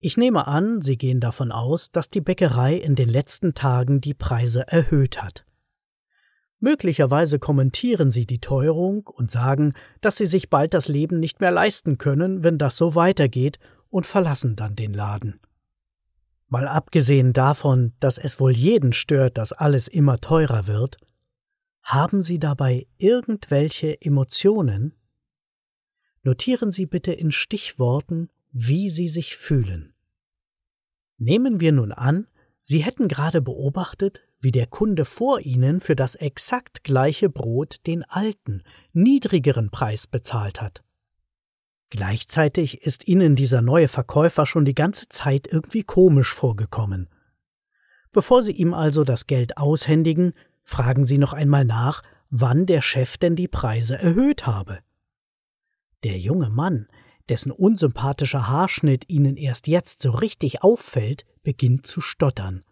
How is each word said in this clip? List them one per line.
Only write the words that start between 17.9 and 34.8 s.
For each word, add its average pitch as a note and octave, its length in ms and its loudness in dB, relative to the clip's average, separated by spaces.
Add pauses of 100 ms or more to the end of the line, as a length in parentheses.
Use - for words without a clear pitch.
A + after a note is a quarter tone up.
dass C3 180 0
es - 220 -6
wohl C3 120 4
jeden C#3 400 4
stört, C3+ 460 0
dass A2 140 -4
alles C#3+ 340 0
immer C#3+ 320 2
teurer C3+ 480 0
wird, G#2+ 300 -4 (840)
haben F3 400 0
Sie E3+ 160 -2
dabei C3+ 480 -2 (100)
irgendwelche F#3 1080 0
Emotionen? C#3+ 920 0 (1300)
Notieren G#3+ 480 -2
Sie F#3 160 -4
bitte F3+ 260 -4
in D#3+ 200 -2
Stichworten, D3 1000 -4 (220)
wie C#3 380 -2
Sie E3+ 180 -4
sich D#3+ 280 -6
fühlen. F#2+ 580 -4 (1200)
Nehmen G#3 440 0
wir D#3+ 120 4
nun A#2 200 0
an, C#3+ 340 -2 (340)
Sie D#3 200 0
hätten G#3+ 280 -2
gerade D3+ 320 -2
beobachtet, C#3 840 -6 (180)
wie C3 120 0
der A#2 140 0
Kunde G3 380 -2